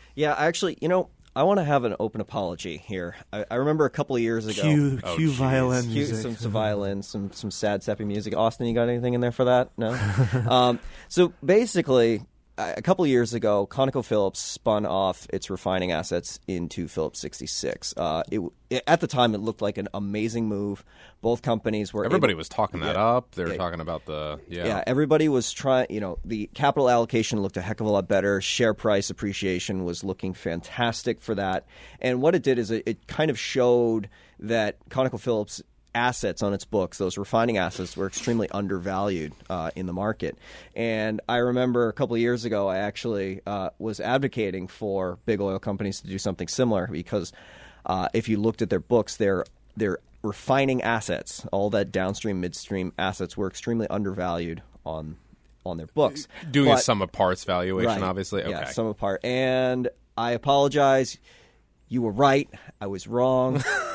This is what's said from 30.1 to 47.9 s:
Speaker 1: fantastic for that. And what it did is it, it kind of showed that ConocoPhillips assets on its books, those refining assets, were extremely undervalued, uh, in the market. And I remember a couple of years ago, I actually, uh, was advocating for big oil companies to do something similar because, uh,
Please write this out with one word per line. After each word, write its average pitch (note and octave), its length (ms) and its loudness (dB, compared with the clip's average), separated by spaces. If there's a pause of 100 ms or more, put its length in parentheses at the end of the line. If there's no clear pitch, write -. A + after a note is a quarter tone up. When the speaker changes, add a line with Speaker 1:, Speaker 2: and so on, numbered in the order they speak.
Speaker 1:
fantastic A2+ 840 -4
for A2+ 120 -6
that. F#2+ 320 -2 (360)
And B2+ 200 0
what D#3+ 140 4
it - 80 -2
did B2+ 160 2
is G#2+ 100 -4
it, A2+ 160 -2
it - 220 -6
kind D#3 240 0
of A#2 80 -6
showed A#2+ 680 2 (300)
that G#2+ 380 -2 (120)
ConocoPhillips A#2+ 720 -2 (320)
assets A#2 460 0
on G2+ 140 2
its - 100 -6
books, F#2+ 320 -2
those F#2+ 220 -2
refining A2+ 380 2
assets, F#2 380 -2
were F#2+ 120 -4
extremely A#2 420 -2
undervalued, F#2+ 800 -2 (160)
uh, E2 280 -4
in F#2 100 -6
the F2 80 -6
market. F#2 420 -4 (400)
And A2 540 -2
I A#2+ 80 2
remember B2 500 2
a G#2+ 60 -2
couple A#2+ 220 -2
of A2+ 40 2
years A#2 260 2
ago, G2+ 220 0
I F#2+ 120 0
actually, G2+ 640 -4
uh, F#2+ 320 -4
was G#2+ 220 -6
advocating A2 680 -2
for F#2+ 600 -4
big G#2+ 120 2
oil G2 200 0
companies G2 420 -4
to - 60 -16
do F#2+ 100 -6
something F2+ 300 -4
similar A2 400 0
because, F2 440 -4 (540)
uh, F#2 260 0